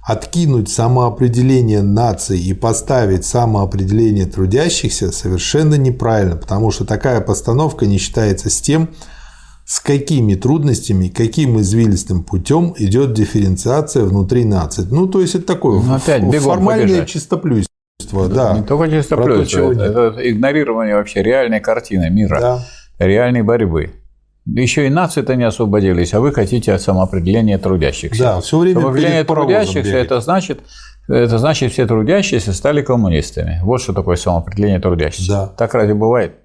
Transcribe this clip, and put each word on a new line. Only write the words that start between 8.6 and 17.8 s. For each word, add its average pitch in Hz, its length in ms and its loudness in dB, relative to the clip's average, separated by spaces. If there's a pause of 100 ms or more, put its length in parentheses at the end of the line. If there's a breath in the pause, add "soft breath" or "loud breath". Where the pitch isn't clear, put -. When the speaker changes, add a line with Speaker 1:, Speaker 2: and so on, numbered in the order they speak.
Speaker 1:
тем, 160 280 0 (760 loud breath)
с - 140 -8
какими 135 560 0
трудностями, 120 720 0
каким 117 520 0
извилистым 98 640 0
путем 165 540 -2
идет 110 380 0
дифференциация 110 880 0
внутри 98 420 0
нации. 92 460 -2
Ну, 175 160 2
то 190 140 0
есть 180 120 0
это 175 140 -4
такое 139 340 0
Speaker 2:
Ну, 127 140 0
опять 135 260 0
Speaker 1:
ф-, 98 100 2
Speaker 2:
бегом 143 200 2
Speaker 1:
формальное 208 340 2
Speaker 2:
побежать. 185 240 2
Speaker 1:
чистоплюйство, 147 600 -2 (440)